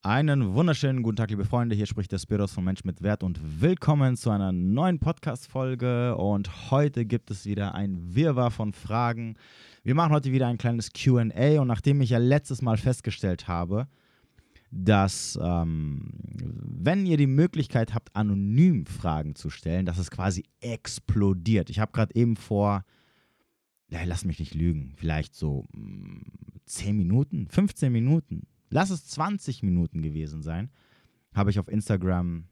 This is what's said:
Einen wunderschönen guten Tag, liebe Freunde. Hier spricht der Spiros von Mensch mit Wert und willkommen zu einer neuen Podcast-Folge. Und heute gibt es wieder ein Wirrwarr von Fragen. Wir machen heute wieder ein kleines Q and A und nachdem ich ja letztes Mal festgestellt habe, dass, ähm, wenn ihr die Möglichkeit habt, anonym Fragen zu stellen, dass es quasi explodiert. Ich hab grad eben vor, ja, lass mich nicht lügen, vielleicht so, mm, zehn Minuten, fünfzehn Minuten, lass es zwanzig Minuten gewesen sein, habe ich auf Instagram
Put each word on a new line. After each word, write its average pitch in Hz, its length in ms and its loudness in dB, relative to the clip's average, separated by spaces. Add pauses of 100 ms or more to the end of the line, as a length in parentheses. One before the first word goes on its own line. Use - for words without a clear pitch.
Einen 127 500 2
wunderschönen 135 500 2
guten 110 100 0
Tag, 107 160 -2
liebe 101 140 -2
Freunde. 117 320 0
Hier 104 100 -2
spricht 98 240 -4
der 98 80 -2
Spiros 101 320 -2
von 92 140 -6
Mensch 92 180 -4
mit 87 200 -6
Wert 104 200 0
und 90 160 -2 (220)
willkommen 143 560 2
zu - 140 -2
einer 98 200 0
neuen 113 480 2
Podcast-Folge. 123 1160 -2
Und 101 560 -2
heute 139 340 2
gibt 113 240 -4
es 98 160 -8
wieder 101 300 -4
ein 90 360 -4
Wirrwarr 127 380 2
von 110 220 -4
Fragen. 113 640 -4 (480)
Wir 127 100 2
machen 160 180 4
heute 139 200 2
wieder 131 160 2
ein 120 100 -2
kleines 117 340 -2
Q 127 260 4
and 113 180 2
A 147 240 6
und 131 80 2
nachdem 139 320 2
ich 120 100 2
ja 120 80 4
letztes 127 440 2
Mal 113 160 2
festgestellt 101 680 -2
habe, 90 400 -2 (840)
dass, 95 680 2
ähm, 80 720 -2 (240)
wenn 135 720 -2
ihr 165 100 4
die 143 120 6
Möglichkeit 135 680 2
habt, - 220 -6
anonym 104 680 4
Fragen 78 500 -4
zu 76 140 -8
stellen, 90 360 -2
dass 87 120 -2
es 90 120 -4
quasi 92 320 -2 (160)
explodiert. 101 1120 0
Ich 80 80 -4
hab 107 140 -2
grad 110 240 0
eben 117 180 4
vor, 101 500 0 (1040)
ja, 82 140 -8
lass 87 220 -4
mich 80 160 -4
nicht 76 160 -8
lügen, 78 400 -2
vielleicht 78 400 -4
so, 71 360 -4
mm, - 500 -14 (440)
zehn 101 300 -4
Minuten, 117 500 2
fünfzehn 165 460 0
Minuten, 120 560 0 (220)
lass 180 180 2
es 180 180 -6
zwanzig 165 560 -6
Minuten 87 380 0
gewesen 78 400 -6
sein, 82 300 -6 (640)
habe 101 160 2
ich 95 80 2
auf 95 100 -4
Instagram 90 840 0